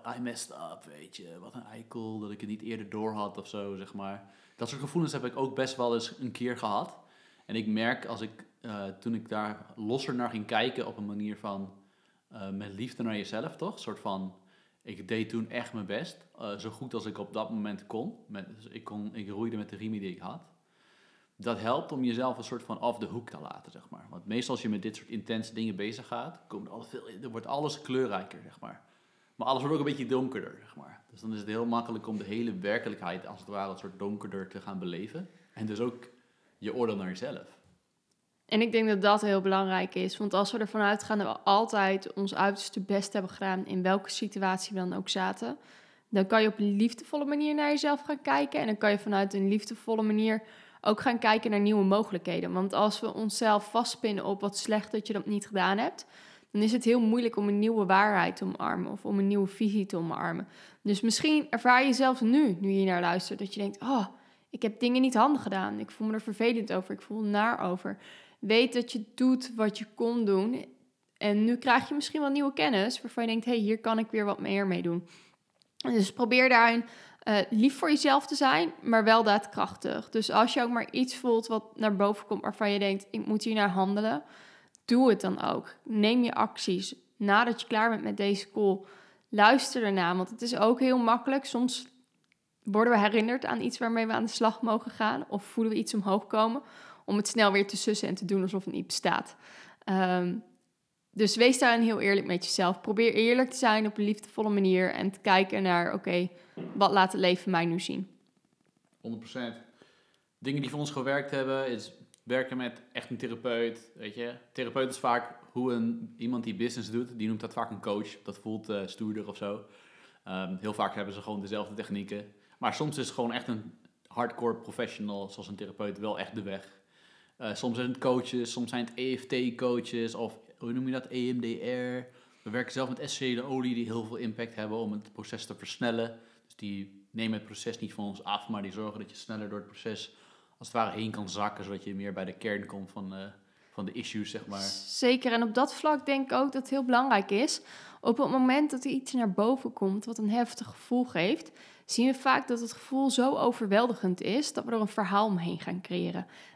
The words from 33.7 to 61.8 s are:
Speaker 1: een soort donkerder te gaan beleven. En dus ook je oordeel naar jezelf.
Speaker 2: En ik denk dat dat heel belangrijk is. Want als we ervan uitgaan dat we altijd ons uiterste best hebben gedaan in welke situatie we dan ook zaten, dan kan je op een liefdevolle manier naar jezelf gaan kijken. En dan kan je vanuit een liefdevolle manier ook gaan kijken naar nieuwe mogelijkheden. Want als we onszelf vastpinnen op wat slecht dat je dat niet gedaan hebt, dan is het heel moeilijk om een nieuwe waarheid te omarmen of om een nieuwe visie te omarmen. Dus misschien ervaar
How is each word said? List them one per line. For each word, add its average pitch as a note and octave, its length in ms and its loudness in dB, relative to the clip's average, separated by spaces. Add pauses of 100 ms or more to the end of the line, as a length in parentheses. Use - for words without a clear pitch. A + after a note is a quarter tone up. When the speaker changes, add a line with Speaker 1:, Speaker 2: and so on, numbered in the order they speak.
Speaker 1:
een F#2 60 -12
soort F#2+ 220 -14
donkerder G2+ 500 -6
te G2 120 -12
gaan G2 180 -10
beleven. F#2+ 500 -8 (240)
En A2 120 -8
dus G#2+ 140 -6
ook A#2+ 300 -6 (480)
je - 180 -8
oordeel A#2+ 200 0
naar F#2 120 -6
jezelf. - 520 -10 (840)
Speaker 2:
En A3 160 2
ik A#3 100 2
denk A3 160 4
dat G3+ 140 4
dat G#3 200 6
heel G3 200 4
belangrijk F#3+ 540 2
is. F#3 220 -4
Want G3+ 160 -2
als G3 180 2
we A#3+ 60 -2
ervan G#3+ 240 -2
uitgaan G#3 360 2
dat F#3+ 100 -2
we A2 160 -4
altijd G3 720 4
ons G3 220 -4
uiterste G3+ 440 0
best G3 340 -2
hebben F#3+ 180 -4
gedaan F#3+ 340 -2
in F#3 160 -2
welke G3 280 2
situatie F#3+ 640 -2
we F#3+ 60 -4
dan F3+ 140 -2
ook F#3+ 160 -4
zaten, G3 480 -2 (520)
dan F#3+ 180 4
kan A3 140 6
je G#3+ 60 6
op G#3+ 120 -2
een G3+ 160 2
liefdevolle A#3 500 0
manier D4 300 0
naar D4 140 2
jezelf D4 320 2
gaan D4 200 -4
kijken. C#4+ 380 0
En - 60 0
dan G#3+ 120 0
kan G#3+ 140 4
je G3+ 80 2
vanuit G3 340 0
een G3 140 2
liefdevolle A3 540 0
manier G#3+ 420 2 (380)
ook G#3+ 200 2
gaan A#3+ 180 2
kijken A3 320 2
naar G#3 80 4
nieuwe G#3 240 6
mogelijkheden. F3+ 680 0
Want F#3+ 200 -2
als G3+ 260 2
we A3+ 140 -6
onszelf G#3+ 580 0
vastpinnen A3+ 540 -2
op G3 160 -2
wat G3 160 -2
slecht G#3+ 340 -2
dat G#3+ 160 -2
je A3 60 -2
dat G3+ 120 -4
niet G#3 220 -4
gedaan F#3+ 300 2
hebt, C#4 280 -4 (460)
dan G#3 100 0
is A3 100 4
het B3 120 2
heel A#3+ 160 6
moeilijk A3+ 360 2
om G#3 120 0
een G3+ 120 2
nieuwe A3 260 4
waarheid F#3+ 500 4
te - 100 -8
omarmen - 460 -2
of G3+ 140 -10
om G3+ 140 0
een G3 80 4
nieuwe G3+ 200 4
visie G3+ 380 0
te G3 120 -4
omarmen. E3+ 500 -2 (340)
Dus G3+ 200 0
misschien D4+ 480 4
ervaar B3 360 6